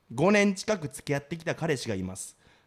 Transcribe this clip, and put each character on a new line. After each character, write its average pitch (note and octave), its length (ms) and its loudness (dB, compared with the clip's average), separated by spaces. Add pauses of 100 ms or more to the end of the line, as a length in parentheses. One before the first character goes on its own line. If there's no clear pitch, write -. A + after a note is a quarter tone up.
(140)
五 D3+ 180 4
年 G3+ 220 6
近 G#3+ 240 -2
く D3+ 120 -8
付 - 240 -6
き - 20 2
合 C#3 40 -2
っ - 20 -6
て - 160 -10
き E3 80 -16
た D3 100 -2
彼 D#3 220 0
氏 - 100 -6
が G#2+ 80 -2
い F#2+ 80 -2
ま F#2 140 -8
す。 - 200 -14 (300)